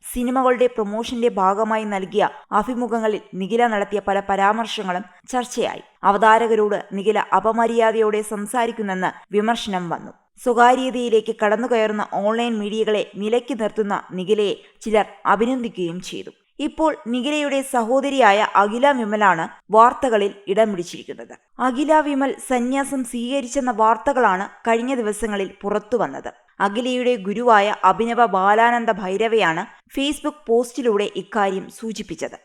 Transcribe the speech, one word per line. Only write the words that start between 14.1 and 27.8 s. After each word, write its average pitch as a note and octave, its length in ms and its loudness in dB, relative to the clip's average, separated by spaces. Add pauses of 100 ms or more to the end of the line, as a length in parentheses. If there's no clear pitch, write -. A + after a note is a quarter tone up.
നിഖിലയെ F#3+ 420 0 (280)
ചിലർ G#3 240 2 (200)
അഭിനന്ദിക്കുകയും G3 760 -2
ചെയ്തു. - 300 -14 (280)
ഇപ്പോൾ D4+ 360 0 (120)
നിഖിലയുടെ C4+ 540 -2
സഹോദരിയായ A#3+ 920 2
അഖില A3+ 360 2
വിമലാണ് G#3 580 2 (220)
വാർത്തകളിൽ A3 640 4 (140)
ഇടം G#3 240 2
പിടിച്ചിരിക്കുന്നത്. D#3+ 640 -10 (240)
അഖില C4+ 400 2
വിമൽ C#4 360 -2 (140)
സന്യാസം C4 540 -2
സ്വീകരിച്ചെന്ന B3 680 -4
വാർത്തകളാണ് A3 800 2 (180)
കഴിഞ്ഞ A#3 280 0
ദിവസങ്ങളിൽ G#3 540 -4 (120)
പുറത്തുവന്നത്. G3 720 -4 (260)
അഖിലയുടെ B3 560 0
ഗുരുവായ G#3 680 2